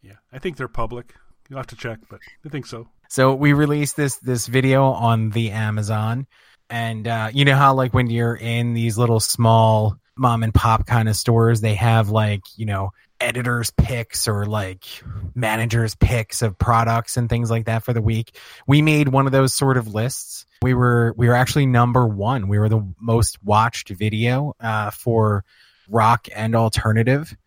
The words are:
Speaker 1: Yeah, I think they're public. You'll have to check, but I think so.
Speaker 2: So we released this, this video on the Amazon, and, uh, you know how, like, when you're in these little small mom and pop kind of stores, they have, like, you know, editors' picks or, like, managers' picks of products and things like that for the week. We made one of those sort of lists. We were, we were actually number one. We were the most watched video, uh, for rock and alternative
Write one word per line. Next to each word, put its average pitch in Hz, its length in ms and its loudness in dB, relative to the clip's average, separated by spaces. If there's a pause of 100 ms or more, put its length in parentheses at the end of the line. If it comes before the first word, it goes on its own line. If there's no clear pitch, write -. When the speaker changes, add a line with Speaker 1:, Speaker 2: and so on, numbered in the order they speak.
Speaker 1:
Yeah, 98 140 -20 (140)
I 131 60 -18
think 156 200 -10
they're 127 100 -8
public. 120 480 -8 (340)
You'll 135 100 -14
have 127 80 -12
to - 80 -20
check, 113 240 -12 (100)
but 104 100 -20 (260)
I 156 40 -14
think 139 160 -10
so. 117 220 -16 (220)
Speaker 2:
So 135 260 2
we 143 180 2
released 147 440 0
this, 143 200 -2
this 123 300 -4
video 131 380 2
on 113 440 2
the 110 220 -4
Amazon, 107 760 -4 (440)
and, 113 380 -8
uh, 113 260 -4
you 139 120 2
know 139 100 4
how, 135 180 6
like, 131 200 0
when 127 160 2
you're 117 260 0
in 117 380 -4
these 117 240 -2
little 117 220 2
small 110 760 2 (180)
mom 117 260 0
and 110 120 -2
pop 113 340 2
kind 110 220 0
of 107 60 0
stores, 113 460 2
they 107 140 0
have, 113 340 2
like, 104 320 0 (140)
you 110 100 -8
know, 98 260 -4 (280)
editors' 120 520 -4
picks - 560 -4
or, 104 180 -2
like, 98 400 -6 (500)
managers' 113 600 -2
picks - 460 -2
of 107 160 -4
products 113 600 0
and 120 120 -2
things 117 220 -2
like 113 140 -2
that 113 180 -4
for 127 100 -4
the 117 80 -2
week. 113 340 -2 (300)
We 143 160 4
made 151 280 2
one 135 160 2
of 135 80 -2
those 135 200 2
sort 135 240 2
of 107 160 -6
lists. - 520 -6 (160)
We 127 120 2
were, 120 440 2
we 120 100 2
were 120 80 6
actually 131 300 2
number 123 420 4
one. 107 400 -2
We 101 100 0
were 107 120 2
the 104 300 0
most 117 440 0
watched 107 460 0
video, 113 680 -2
uh, 107 320 -4
for 107 520 0 (460)
rock 110 440 2
and 113 220 -4
alternative 113 800 0 (120)